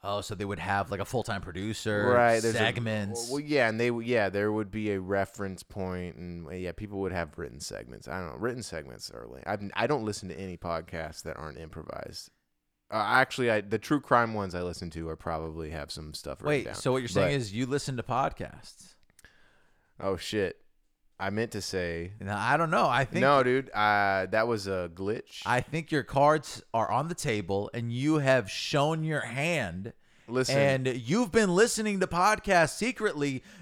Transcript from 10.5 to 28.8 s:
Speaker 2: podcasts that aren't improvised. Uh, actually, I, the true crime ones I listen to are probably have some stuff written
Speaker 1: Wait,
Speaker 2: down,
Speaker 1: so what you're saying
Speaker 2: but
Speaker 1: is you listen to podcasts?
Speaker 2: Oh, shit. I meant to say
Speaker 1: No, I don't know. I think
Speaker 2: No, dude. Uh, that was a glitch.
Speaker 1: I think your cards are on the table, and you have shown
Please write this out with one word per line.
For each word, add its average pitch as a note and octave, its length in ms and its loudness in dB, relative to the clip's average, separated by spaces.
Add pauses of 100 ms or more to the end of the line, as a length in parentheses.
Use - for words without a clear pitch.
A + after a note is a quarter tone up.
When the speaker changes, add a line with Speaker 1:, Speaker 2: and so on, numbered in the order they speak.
Speaker 2:
podcasts E2 680 -6
that - 140 -8
aren't D2+ 200 -10
improvised. - 720 -12 (600)
Uh, G#2+ 160 0
actually, B2+ 460 4
I, G#2+ 80 4
the G2+ 180 -2
true D3 220 2
crime A#2 340 2
ones G2 220 -4
I F2 60 -2
listen F2 300 -6
to E2 180 -8
are D#2+ 80 -6
probably D#2+ 540 -6
have D2+ 200 -8
some D#2 220 -12
stuff - 280 -10
written - 60 -4
Speaker 1:
Wait, D3 200 0
Speaker 2:
down, A1 80 -10
Speaker 1:
so B2+ 180 0
what C3 60 2
you're A#2+ 100 -6
saying - 260 4
Speaker 2:
but C3+ 60 0
Speaker 1:
is G2 120 -6
you A#2+ 120 -2
listen C3+ 320 -4
to A2+ 60 -6
podcasts? - 880 -6 (1040)
Speaker 2:
Oh, F#2+ 160 0
shit. F#2+ 400 -2 (680)
I G2 100 -2
meant A2 200 -2
to G#2 100 -6
say F2 600 -4
Speaker 1:
No, G2 120 -4
I A2 220 2
don't D#3+ 160 2
know. E3+ 160 4
I B2 160 2
think - 160 -2
Speaker 2:
No, C3+ 240 6
dude. B2+ 280 2
Uh, G2+ 600 4
that A2 160 4
was G#2+ 200 -2
a F#2 280 -2
glitch. G2 500 -6
Speaker 1:
I A#2+ 140 4
think D3+ 320 -6
your C#3+ 120 2
cards D3 600 2 (100)
are A2 160 2
on C3+ 200 0
the F3 60 -6
table, G#2 580 -2
and A#2 180 -4
you D3 280 2
have C3 300 4
shown D#3 540 0